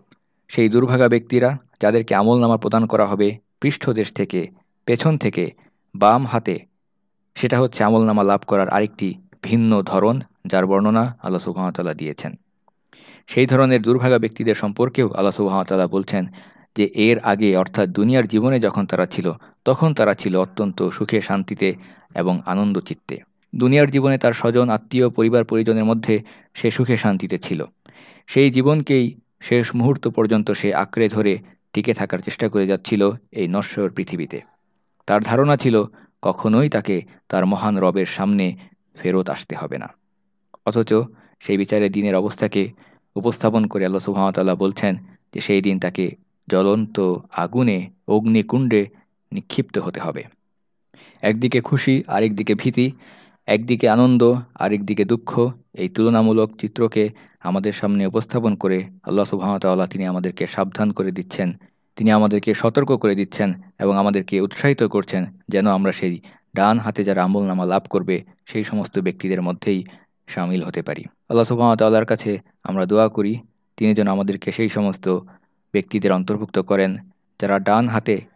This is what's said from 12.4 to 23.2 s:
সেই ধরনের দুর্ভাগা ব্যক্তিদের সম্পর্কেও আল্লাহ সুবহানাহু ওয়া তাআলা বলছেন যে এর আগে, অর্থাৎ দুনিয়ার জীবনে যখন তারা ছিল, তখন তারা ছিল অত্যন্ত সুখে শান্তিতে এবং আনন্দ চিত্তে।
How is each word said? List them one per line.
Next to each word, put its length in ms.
সেই 180
ধরনের 360
দুর্ভাগা 380
ব্যক্তিদের 360
সম্পর্কেও 520
আল্লাহ 240
সুবহানাহু 260
ওয়া 80
তাআলা 220
বলছেন 380
যে 160
এর 260
আগে, 380
অর্থাৎ 320
দুনিয়ার 380
জীবনে 320
যখন 260
তারা 200
ছিল, 280
তখন 280
তারা 200
ছিল 220
অত্যন্ত 540
সুখে 320
শান্তিতে 520
এবং 300
আনন্দ 340
চিত্তে। 380